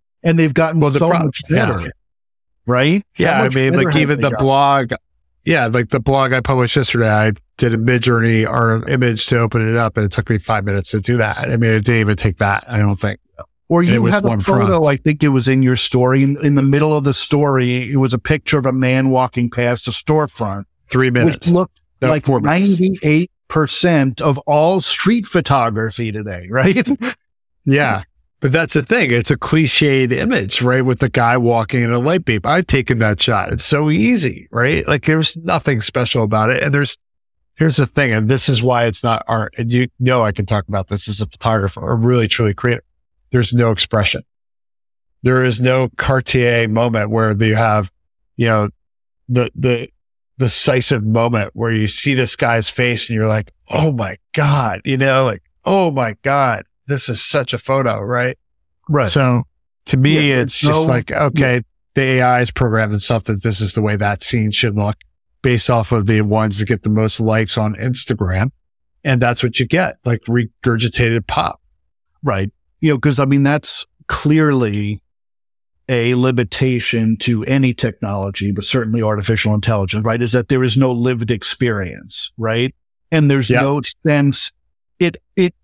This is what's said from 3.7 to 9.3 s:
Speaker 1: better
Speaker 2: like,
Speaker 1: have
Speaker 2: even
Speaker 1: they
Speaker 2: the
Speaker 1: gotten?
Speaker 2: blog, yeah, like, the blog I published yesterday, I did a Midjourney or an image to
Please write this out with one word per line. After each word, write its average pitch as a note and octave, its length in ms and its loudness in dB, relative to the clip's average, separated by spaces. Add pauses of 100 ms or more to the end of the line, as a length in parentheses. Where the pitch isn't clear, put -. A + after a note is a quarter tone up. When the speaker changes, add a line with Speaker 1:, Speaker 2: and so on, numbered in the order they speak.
Speaker 1:
better - 140 2
Speaker 2:
like, D3+ 80 0
Speaker 1:
have D#3 80 2
Speaker 2:
even D3 160 0
Speaker 1:
they C3 60 -2
Speaker 2:
the C#3 80 2
Speaker 1:
gotten? B2 140 0
Speaker 2:
blog, C#3 480 2 (520)
yeah, D3 220 2
like, A#2+ 220 0
the C3+ 120 0
blog C3+ 320 2
I C3 80 0
published B2+ 340 0
yesterday, A#2 340 2
I G#2+ 220 4 (260)
did A#2+ 160 2
a A2+ 40 -2
Midjourney A2+ 680 2
or A2+ 300 0
an A2+ 140 -4
image B2 380 0
to B2 120 2